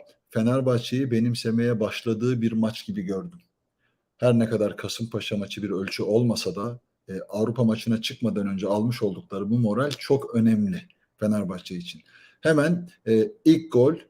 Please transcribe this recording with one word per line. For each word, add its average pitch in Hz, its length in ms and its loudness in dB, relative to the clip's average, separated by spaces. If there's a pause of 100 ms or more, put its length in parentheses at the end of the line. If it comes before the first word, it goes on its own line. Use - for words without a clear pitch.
(300)
Fenerbahçe'yi 127 800 0
benimsemeye 117 680 2
başladığı 113 600 -2
bir 113 100 2
maç 110 340 -2
gibi 104 160 -6
gördüm. 90 380 -6 (800)
Her 120 220 4
ne 113 100 2
kadar 104 280 0
Kasımpaşa 107 600 -6
maçı 98 260 -8
bir 101 60 -4
ölçü 95 340 -4
olmasa 107 520 0
da, 117 240 -6 (300)
e, 95 100 -8 (100)
Avrupa 113 340 0
maçına 113 380 0
çıkmadan 104 460 -4
önce 98 200 -4
almış 110 360 0
oldukları 98 460 -4
bu 120 100 2
moral 120 380 0
çok - 380 0
önemli 104 460 2 (360)
Fenerbahçe 98 580 -2
için. 87 260 -12 (400)
Hemen, 160 480 2 (180)
e, 110 240 4 (140)
ilk 160 260 4
gol, 131 240 4 (140)